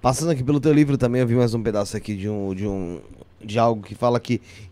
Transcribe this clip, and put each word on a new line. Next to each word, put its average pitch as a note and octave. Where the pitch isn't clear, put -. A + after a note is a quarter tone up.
Passando C#3+
aqui C3
pelo C#3+
teu D3+
livro C#3+
também, B2+
eu B2
vi A#2
mais A#2+
um A2+
pedaço G#2
aqui G#2
de G2
um, G2+
de G2
um, F2+
de G#2+
algo A2+
que G#2
fala A#2+
que A#2+